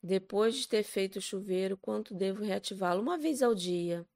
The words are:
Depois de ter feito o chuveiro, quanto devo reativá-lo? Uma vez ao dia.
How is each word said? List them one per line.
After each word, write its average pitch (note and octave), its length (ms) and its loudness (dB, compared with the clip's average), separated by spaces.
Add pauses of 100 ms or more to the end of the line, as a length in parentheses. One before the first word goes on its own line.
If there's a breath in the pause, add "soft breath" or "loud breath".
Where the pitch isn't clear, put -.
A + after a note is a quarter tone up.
Depois G3 540 2
de C4 120 -4
ter G#3+ 160 2
feito G3 340 -2
o F#3+ 40 -6
chuveiro, F#3+ 560 -2
quanto G#3+ 360 -4
devo G3 300 -2
reativá-lo? F#3+ 580 0
Uma E4+ 160 0
vez D4+ 240 0
ao A#3+ 140 6
dia. F3 500 -2 (100)